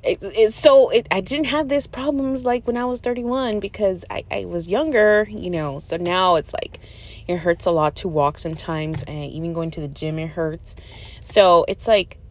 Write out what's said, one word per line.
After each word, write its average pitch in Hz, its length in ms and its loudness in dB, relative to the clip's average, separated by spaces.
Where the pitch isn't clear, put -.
it, - 200 -2
it, 214 300 2
so 269 380 8
it, 233 200 2
I 190 100 0
didn't 277 260 -4
have 285 220 -2
these 285 180 0
problems, 269 580 -4
like, 247 220 0
when 240 100 -2
I 247 80 -2
was 247 160 -4
thirty-one 240 600 -4
because 196 480 -2
I, - 220 -8
I 202 160 -6
was 170 220 -6
younger, 214 600 4
you 208 220 -8
know. 151 280 -4
So - 180 -8
now 175 400 2
it's - 180 -4
like, - 240 -8
it 175 100 -2
hurts 170 300 -2
a 180 40 2
lot 151 260 0
to - 120 -8
walk 151 300 0
sometimes, 156 640 -6
and 147 300 -10
even 165 200 -6
going 165 200 -4
to 165 80 -10
the 147 80 -8
gym, 156 300 -6
it 160 100 -6
hurts. 160 480 -6
So 180 460 6
it's - 180 -6
like 208 320 2